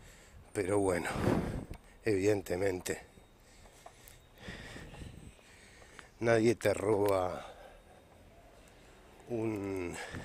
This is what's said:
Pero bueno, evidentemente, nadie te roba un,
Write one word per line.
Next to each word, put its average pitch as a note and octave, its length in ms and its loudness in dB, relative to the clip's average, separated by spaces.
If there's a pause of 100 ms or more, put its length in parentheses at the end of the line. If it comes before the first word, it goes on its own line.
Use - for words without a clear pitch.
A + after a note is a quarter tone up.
(520)
Pero G2+ 260 0
bueno, F2+ 300 2 (960)
evidentemente, F#2+ 960 0 (3250)
nadie A2+ 340 6
te G2+ 200 2
roba G2 720 2 (1800)
un, G2 680 -4 (280)